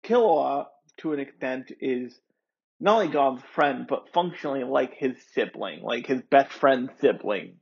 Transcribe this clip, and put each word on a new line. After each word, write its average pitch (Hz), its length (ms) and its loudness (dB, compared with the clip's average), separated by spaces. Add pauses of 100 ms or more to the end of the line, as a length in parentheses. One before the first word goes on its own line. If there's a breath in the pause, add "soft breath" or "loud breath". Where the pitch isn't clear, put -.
Killua, 156 600 2 (320)
to 160 160 -4
an 143 80 -4
extent, 131 580 -8
is 127 400 -4 (640)
not 202 140 4
only 208 120 2
Gon's 139 340 0 (140)
friend, 135 320 0
but - 260 -6
functionally 156 520 -2
like 131 300 -2
his 127 200 -4 (180)
sibling, 101 480 -4
like 120 240 -6
his 127 180 -2
best 139 280 4
friend's 135 480 0
sibling. 104 640 0